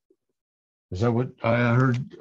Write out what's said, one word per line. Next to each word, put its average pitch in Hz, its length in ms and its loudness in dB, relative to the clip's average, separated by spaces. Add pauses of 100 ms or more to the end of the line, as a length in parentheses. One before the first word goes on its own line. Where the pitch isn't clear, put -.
(920)
Is 92 100 -8
that 120 100 2
what 123 180 -2 (140)
I 117 320 2
heard 127 460 0